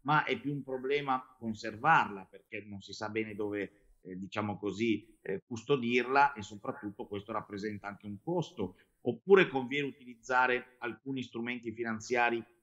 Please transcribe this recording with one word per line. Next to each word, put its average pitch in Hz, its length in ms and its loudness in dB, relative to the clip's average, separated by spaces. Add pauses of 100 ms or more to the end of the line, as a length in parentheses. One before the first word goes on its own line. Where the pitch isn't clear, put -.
ma 147 220 4
è 120 160 0
più 139 140 -2
un 139 80 -4
problema 131 760 -2
conservarla, 110 880 0
perché 104 380 -14
non 98 140 -12
si 101 120 -14
sa 107 160 -6
bene 110 240 -2
dove, 104 680 -6
eh, 92 140 -10
diciamo 101 400 -4
così, 101 680 -2
eh, 95 220 -4
custodirla 123 880 2
e 107 80 -10
soprattutto 104 640 -8
questo 101 260 -8
rappresenta 104 560 -6
anche 101 200 -12
un 104 160 -10
costo. 175 540 -4 (240)
Oppure 175 460 8
conviene 135 400 -2
utilizzare 123 920 0
alcuni 127 420 -6
strumenti 117 520 -6
finanziari 117 680 0 (200)